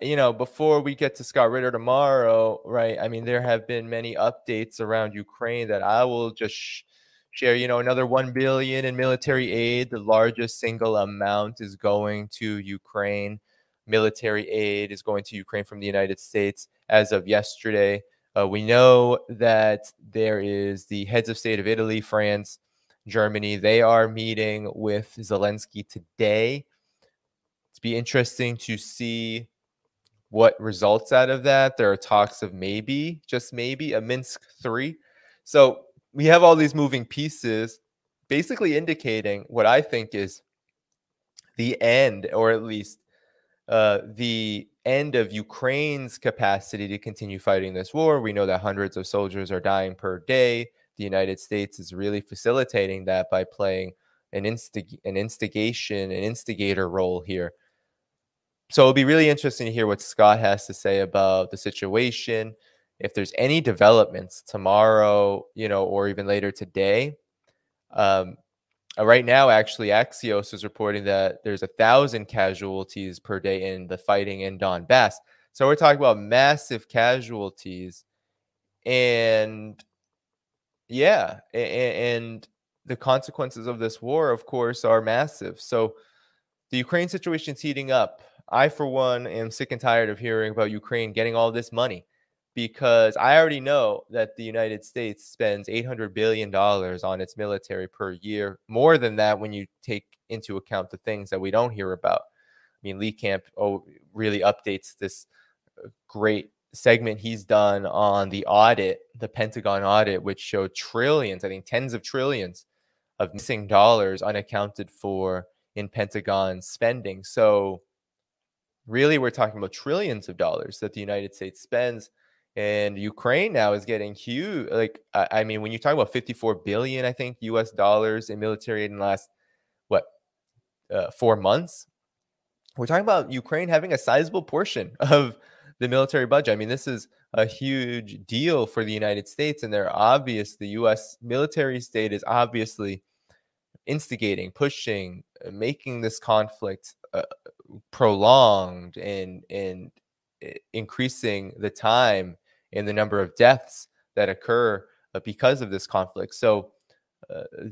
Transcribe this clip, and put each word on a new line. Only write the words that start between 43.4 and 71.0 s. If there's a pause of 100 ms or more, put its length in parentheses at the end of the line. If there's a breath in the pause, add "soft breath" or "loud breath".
uh, (160)
the (160)
end
of
Ukraine's
capacity
to
continue
fighting
this
war.
We
know
that
hundreds
of
soldiers
are
dying
per
day. (280)
The
United
States
is
really
facilitating
that
by
playing (400)
an
instig-,
an
instigation,
an
instigator
role
here. (1200)
So
it'll
be
really
interesting
to
hear
what
Scott
has
to
say
about
the
situation. (440)
If
there's
any
developments
tomorrow,
you
know,
or
even
later
today, (760)
um, (600)
uh,
right
now,
actually,
Axios
is
reporting